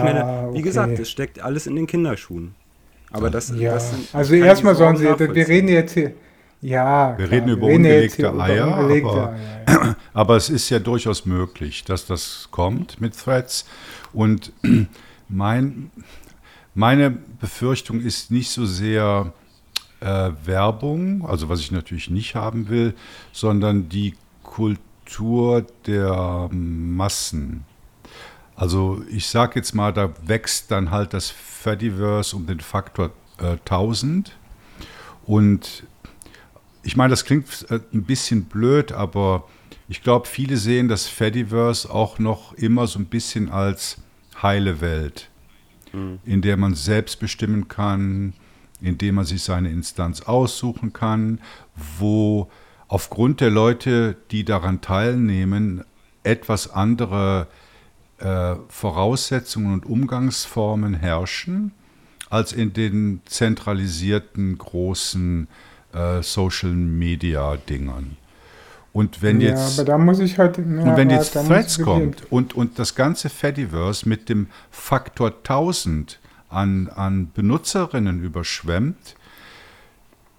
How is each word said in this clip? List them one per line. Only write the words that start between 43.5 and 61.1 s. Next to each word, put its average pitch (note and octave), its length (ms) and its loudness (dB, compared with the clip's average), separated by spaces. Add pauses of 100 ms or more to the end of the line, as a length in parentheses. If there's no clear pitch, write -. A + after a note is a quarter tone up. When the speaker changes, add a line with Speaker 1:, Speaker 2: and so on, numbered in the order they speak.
Speaker 3:
heile G2 400 2
Welt, D#2 480 -6 (640)
Speaker 1:
Mhm. F#2+ 320 -10
Speaker 3:
in G2 160 0
der G2+ 160 2
man G2 180 2
selbst G#2+ 440 -2
bestimmen G#2 480 -4
kann, G2 640 -4 (480)
indem G2+ 340 0
man G2 100 0
sich E2+ 180 -4
seine F2+ 260 -2
Instanz E2+ 520 -6
aussuchen A#2+ 720 -2
kann, A2 460 -2 (600)
wo G#2+ 500 2 (380)
aufgrund A#2+ 540 0
der B2 80 4
Leute, A#2 640 2 (160)
die G#2+ 140 -2
daran F#2+ 360 -2
teilnehmen, G2+ 1000 0 (400)
etwas - 480 -2
andere, G2 760 0 (720)
äh, F2+ 360 -2 (140)
Voraussetzungen G#2+ 1040 -2
und F#2 120 -4
Umgangsformen A#2 1080 -2
herrschen, F#2 760 -4 (580)